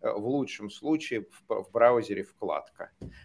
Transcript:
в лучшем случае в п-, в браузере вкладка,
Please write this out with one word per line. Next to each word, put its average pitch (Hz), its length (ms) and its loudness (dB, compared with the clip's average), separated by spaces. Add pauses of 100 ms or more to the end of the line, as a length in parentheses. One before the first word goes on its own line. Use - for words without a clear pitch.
в 107 260 -2
лучшем 127 420 -4
случае 151 520 -4 (100)
в - 160 -20
п-, 110 160 -2
в - 80 -18
браузере 113 520 4
вкладка, - 680 -8 (340)